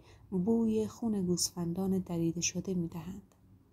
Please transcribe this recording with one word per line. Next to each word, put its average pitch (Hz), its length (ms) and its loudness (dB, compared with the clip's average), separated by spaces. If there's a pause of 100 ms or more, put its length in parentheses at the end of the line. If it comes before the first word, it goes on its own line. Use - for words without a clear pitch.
(300)
بوی 220 580 2
خون 208 380 -2
گوسفندان 175 760 0
دریده 170 420 0
شده 180 320 -2
می‌دهند. 175 640 -6 (380)